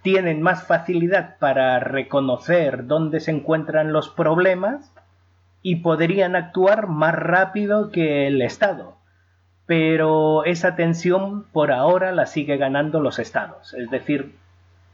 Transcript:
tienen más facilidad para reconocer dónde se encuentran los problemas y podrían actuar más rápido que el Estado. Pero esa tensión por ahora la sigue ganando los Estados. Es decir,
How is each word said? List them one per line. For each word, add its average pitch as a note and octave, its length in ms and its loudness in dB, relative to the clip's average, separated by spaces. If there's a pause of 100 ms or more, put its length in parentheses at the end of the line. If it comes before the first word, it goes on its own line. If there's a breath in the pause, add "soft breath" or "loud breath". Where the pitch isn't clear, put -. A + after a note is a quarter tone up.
tienen F3+ 400 0
más F3 240 0
facilidad F3 720 0
para C3 420 2
reconocer C3 1040 -2
dónde D#3 340 0
se D#3 100 -6
encuentran D#3 640 0
los D3+ 160 -2
problemas F#3 800 0 (720)
y F3+ 140 -2
podrían F3 600 0
actuar F#3+ 520 2
más D#3 260 0
rápido G3+ 760 0
que D3+ 360 0
el C#3 160 0
Estado. C#3+ 540 -4 (680)
Pero D#3 800 2
esa E3+ 320 0
tensión F3+ 680 0
por D3 280 0
ahora F3+ 400 2
la E3 140 0
sigue C#3+ 320 -4
ganando C#3+ 420 0
los C3 180 -2
Estados. - 540 -8
Es B2 180 -10
decir, C3+ 440 -4 (600)